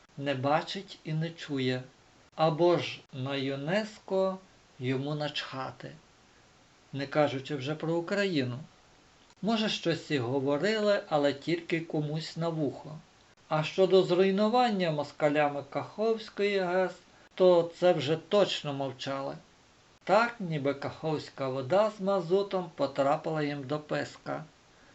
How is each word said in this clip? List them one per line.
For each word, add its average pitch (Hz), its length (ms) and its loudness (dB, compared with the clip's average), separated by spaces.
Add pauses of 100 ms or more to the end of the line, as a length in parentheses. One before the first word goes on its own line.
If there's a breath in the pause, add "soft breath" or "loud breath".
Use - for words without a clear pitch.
(180)
не 139 180 -2
бачить 156 680 -2
і 160 100 -6
не 160 160 -2
чує. 127 540 -4 (520)
Або 160 420 4
ж - 220 -6 (140)
на 135 220 -6
юнеско 190 1040 -2 (420)
йому 135 360 -2
начхати, 135 760 -8 (1040 soft breath)
не 139 140 -6
кажучи 143 480 0
вже 139 200 -6
про 156 180 -4
Україну. 170 640 -2 (800)
Може, 214 280 0
щось - 420 -2
і 147 60 2
говорили, 147 920 0
але 143 240 4
тільки 165 460 -2
комусь 156 580 -4
на 165 120 -2
вухо. 156 420 -4 (580)
А 156 140 2
щодо 185 400 6
зруйнування 196 880 2
москалями 147 800 0
Каховської 202 920 -2
гес, 180 320 0 (440 soft breath)
то 175 440 6
це 180 140 6
вже 151 220 0 (140)
точно 175 440 2
мовчали. 135 640 -6 (680)
Так, 220 360 2
ніби 151 340 -2
Каховська 139 760 -6
вода 143 480 2
з - 40 -8
мазутом 190 720 0
потрапила 151 680 0
їм 143 200 -4
до 139 160 -4
писка. 147 640 -6 (520 soft breath)